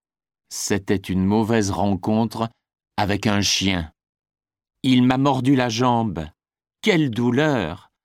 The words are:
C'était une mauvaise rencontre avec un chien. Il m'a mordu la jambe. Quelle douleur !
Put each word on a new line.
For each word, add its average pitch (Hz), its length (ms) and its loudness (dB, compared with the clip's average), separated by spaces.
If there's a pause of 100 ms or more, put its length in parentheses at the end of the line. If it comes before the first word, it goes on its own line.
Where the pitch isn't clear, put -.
(480)
C'était 101 480 -2
une 92 280 -2
mauvaise 107 460 2
rencontre 110 800 -2 (480)
avec 101 300 -2
un 101 160 2
chien. 92 500 -2 (880)
Il 123 220 4
m'a 127 140 2
mordu 135 360 2
la 127 140 2
jambe. 110 580 -2 (540)
Quelle 160 300 0
douleur ! 120 840 -2 (120)